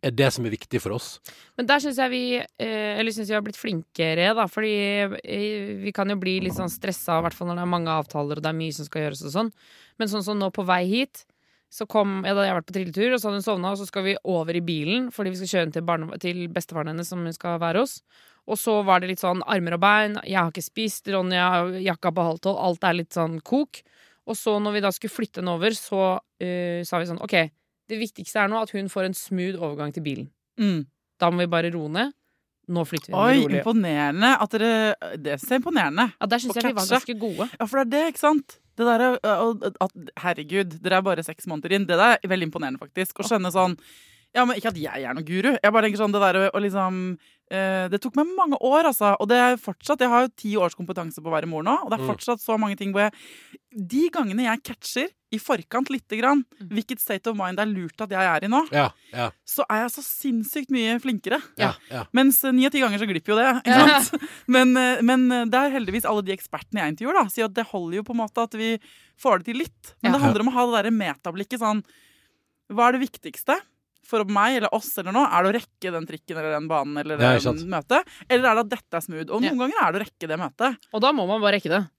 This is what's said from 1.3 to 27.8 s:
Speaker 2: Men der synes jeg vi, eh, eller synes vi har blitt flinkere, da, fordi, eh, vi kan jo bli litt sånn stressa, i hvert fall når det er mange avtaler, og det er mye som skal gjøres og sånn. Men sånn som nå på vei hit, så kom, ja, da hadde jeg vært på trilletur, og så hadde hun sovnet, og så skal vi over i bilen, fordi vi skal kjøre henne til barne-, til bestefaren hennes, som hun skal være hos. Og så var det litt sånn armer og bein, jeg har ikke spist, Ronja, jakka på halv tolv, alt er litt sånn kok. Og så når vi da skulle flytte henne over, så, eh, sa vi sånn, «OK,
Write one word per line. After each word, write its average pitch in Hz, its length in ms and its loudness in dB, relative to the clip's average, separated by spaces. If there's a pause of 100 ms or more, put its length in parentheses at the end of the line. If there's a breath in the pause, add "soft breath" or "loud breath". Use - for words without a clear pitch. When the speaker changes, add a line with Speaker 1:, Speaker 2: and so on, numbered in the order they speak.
Speaker 2:
Men 247 80 -4
der 269 160 4
synes 269 160 -4
jeg 254 160 0
vi, 254 60 -4 (180)
eh, 214 540 -6 (100)
eller 226 140 0
synes 214 160 -6
vi - 20 0
har 208 80 0
blitt 208 160 -10
flinkere, 165 720 -2 (100)
da, 220 80 2
fordi, 214 300 -2 (500)
eh, 208 460 -6 (100)
vi 202 160 -4
kan 202 160 0
jo 196 80 -2
bli 185 140 0 (100)
litt 185 80 -4
sånn 185 160 -4
stressa, 175 480 -4
i 165 80 0
hvert 165 80 -2
fall 175 160 -6
når 175 80 -4
det 175 80 -4
er 180 80 0
mange 170 160 -2
avtaler, 151 480 -2
og 151 80 -6
det 156 80 0
er 160 60 -4
mye 160 180 -6
som 147 80 -10
skal 151 220 -6
gjøres 147 180 -8
og 143 80 -10
sånn. 214 160 -2 (480 soft breath)
Men 214 160 -4
sånn 214 140 -2
som 208 100 -4
nå 190 160 -2
på 190 160 -4
vei 180 220 4
hit, 247 320 -2 (500)
så 214 160 -8
kom, 196 320 2
ja, 190 160 0
da 202 60 2
hadde 196 80 2
jeg 180 80 0
vært 160 100 -12
på 185 80 -10
trilletur, 190 380 0
og - 40 0
så 214 120 -4
hadde 202 100 -2
hun 185 80 -4
sovnet, 185 240 -2
og 196 80 -6
så 196 80 -10
skal 190 160 -4
vi 196 80 0 (100)
over 170 320 -2
i 175 80 0
bilen, 175 480 -2
fordi 190 220 -6
vi 185 80 -8
skal 185 80 -8
kjøre 175 160 2
henne 151 140 -8
til 165 100 -4
barne-, 160 320 -4
til 175 320 -6
bestefaren 160 400 -6
hennes, 170 160 -8
som 175 160 -6
hun 165 100 -6
skal 170 300 -6
være 170 160 2
hos. 269 160 -4 (480 soft breath)
Og 214 160 -4
så 214 240 2
var 185 160 6
det 185 80 -6
litt 185 160 -6
sånn 180 240 0
armer 175 240 0
og 175 80 0
bein, 208 400 4
jeg 190 160 -4
har 165 160 0
ikke 170 160 -10
spist, 214 400 -6
Ronja, 180 400 2 (320)
jakka 180 320 -2
på 170 160 0
halv 165 160 -4
tolv, 190 160 0
alt 180 240 0
er 175 160 4
litt - 160 -6
sånn 165 240 -2
kok. - 400 -2 (440 soft breath)
Og 226 120 -6
så 214 240 0
når 208 160 -2
vi 202 40 0
da 196 120 2
skulle - 200 -8
flytte - 280 -6
henne 185 160 -2
over, 214 200 0
så, 190 420 0 (220)
eh, 175 440 -4
sa 180 120 -4
vi 170 80 -2
sånn, 170 160 -8
«OK, - 140 -4 (540)